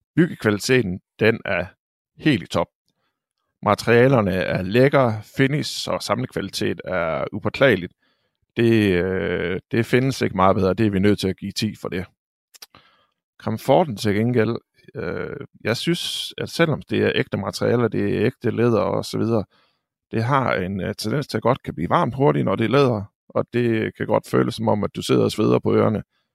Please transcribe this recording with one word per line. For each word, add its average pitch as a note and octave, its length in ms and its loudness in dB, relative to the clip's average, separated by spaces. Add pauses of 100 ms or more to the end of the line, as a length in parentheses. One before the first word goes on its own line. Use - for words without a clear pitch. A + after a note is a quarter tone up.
(160)
Byggekvaliteten, G#2+ 840 0 (200)
den A2+ 260 4
er F2+ 200 -2 (520)
helt B2 260 2
i - 40 -18
top. - 200 -2 (960)
Materialerne A2+ 680 4
er - 280 -2
lækre, A#2+ 600 2 (160)
finish C3+ 520 -2
og F2+ 140 -4
samlekvalitet - 840 -4
er E2 460 -2
upåklageligt. G#2+ 600 0 (640)
Det, A2+ 340 4
øh, F2+ 680 -2 (120)
det A2+ 140 0
findes B2+ 360 0
ikke - 140 -2
meget F#2+ 200 4
bedre, F#2+ 180 2
det G#2+ 120 0
er G#2+ 40 4
vi G2 100 0
nødt G2+ 200 4
til - 80 -2
at F#2+ 100 -4
give G2 140 -10
ti G#2+ 240 -4
for - 140 -10
det. F2+ 160 -6 (1300)
Komforten C3 580 0
til G2+ 180 0
gengæld, A2+ 400 0 (400)
øh, - 400 -8 (280)
jeg A2 140 -2
synes, - 600 -6
at - 120 -8
selvom E3 400 0
det G#2 140 0
er G#2 120 2
ægte - 220 -2
materialer, G#2+ 500 0
det G2+ 280 -2
er G2 100 0
ægte A#2+ 260 -2
læder A2+ 280 2
og G2+ 260 -2
så - 120 -8
videre, G#2+ 260 0 (680)
det A2+ 120 -2
har C3 300 0
en, F#2 280 -4
øh, F#2+ 140 -4
tendens B2+ 320 -4
til - 100 -6
at A2+ 60 -4
godt B2+ 200 0
kan - 120 -10
blive C3 140 -4
varmt D3 260 0
hurtigt, C#3 300 2
når G2+ 100 0
det A2+ 100 0
er G#2+ 40 0
læder, B2 340 2 (260)
og - 240 -2
det A2+ 420 0
kan A2 120 -6
godt G#2+ 200 0
føles B2+ 280 0
som A2+ 120 -4
om, G#2 160 0
at - 120 -6
du - 60 -8
sidder B2+ 220 2
og G#2+ 80 2
sveder A#2+ 280 2
på G#2 160 0
ørerne. G#2+ 280 2 (320)